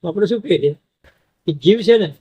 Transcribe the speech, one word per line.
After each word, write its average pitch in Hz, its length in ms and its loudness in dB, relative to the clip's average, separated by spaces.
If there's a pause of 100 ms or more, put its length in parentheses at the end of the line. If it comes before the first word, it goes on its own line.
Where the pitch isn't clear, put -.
તો 170 60 -6
આપણે 190 180 0
શું 214 160 -2
કહીએ 190 180 0
છીએ 143 140 0 (720)
કે 160 80 -2
જીવ 165 280 0
છે 226 160 4
ને 165 240 -2